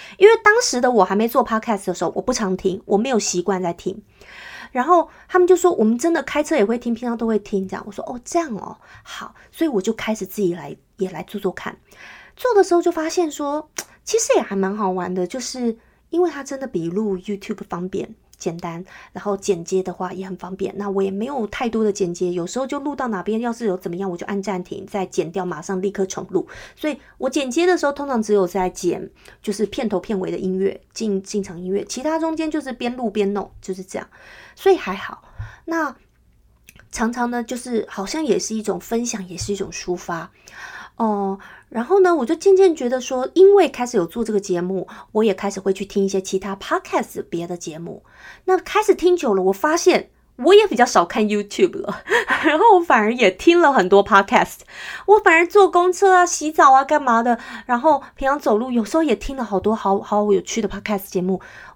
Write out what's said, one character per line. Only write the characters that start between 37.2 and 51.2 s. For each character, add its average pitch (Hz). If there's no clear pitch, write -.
呢， 240
就 247
是 240
好 196
像 311
也 226
是 190
一 220
种 190
分 233
享， 208
也 175
是 -
一 -
种 190
抒 -
发。 175
哦， 202
然 233
后 381
呢， 359
我 294
就 302
渐 381
渐 370
觉 254
得 247
说， 254
因 392
为 359
开 240
始 240
有 175
做 226
这 220
个 208
节 185
目， 185
我 220
也 214
开 196
始 196
会 196
去 196
听 196
一 196
些 190
其 190
他 196
podcast -
别 170
的 175
节 160
目。 -
那 370
开 392
始 403
听 359
久 254
了， 196
我 190
发 302
现 330
我 294
也 415
比 -
较 240
少 180
看 214